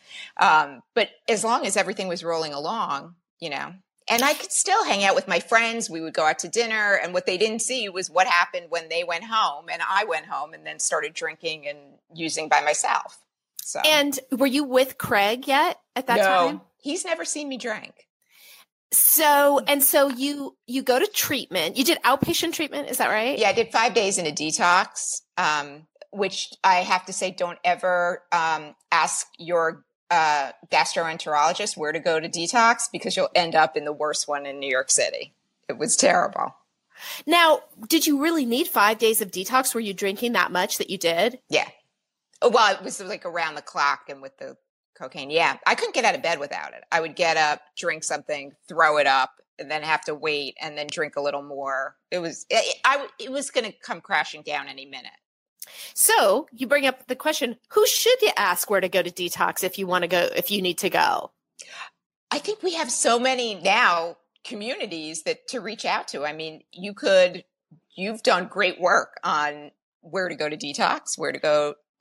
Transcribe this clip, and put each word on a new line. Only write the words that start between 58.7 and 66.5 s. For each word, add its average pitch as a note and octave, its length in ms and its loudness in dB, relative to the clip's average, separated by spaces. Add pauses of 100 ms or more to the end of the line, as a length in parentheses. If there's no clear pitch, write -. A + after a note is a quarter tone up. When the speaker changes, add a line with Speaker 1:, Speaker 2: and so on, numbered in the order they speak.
Speaker 2:
where G3 100 4
to F#3 80 0
go F3+ 140 2
to F3 80 -8
detox F3+ 520 -2
if F#3 160 -4
you F#3+ 80 -4
wanna F3 220 0
go, F3 260 2
if - 160 -2
you G3 120 0
need F3+ 160 -2
to G3 120 -2
go? - 400 2 (1000)
Speaker 1:
I - 80 -4
think G#4 240 -8
we F4 120 -2
have D4+ 160 -4
so A#3+ 280 2
many B3 380 -2
now F3 600 2 (280)
communities G#3 800 -8
that E3 240 -4
to B3 120 -6
reach - 240 -8
out - 240 -2
to. C#3 160 -6
I D3+ 80 -4
mean, D#3 300 -12 (100)